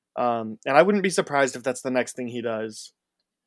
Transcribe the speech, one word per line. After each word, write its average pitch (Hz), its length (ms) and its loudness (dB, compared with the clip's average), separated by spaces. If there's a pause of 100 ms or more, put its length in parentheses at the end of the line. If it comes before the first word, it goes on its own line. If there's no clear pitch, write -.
(160)
um, 117 500 -4
and 139 100 2
I 156 60 10
wouldn't 202 220 4
be 196 60 0
surprised 143 460 0
if 123 60 -12
that's 127 200 -4
the 131 80 -4
next 123 260 -2
thing 123 120 -8
he 120 120 -8
does. 110 520 -8 (540)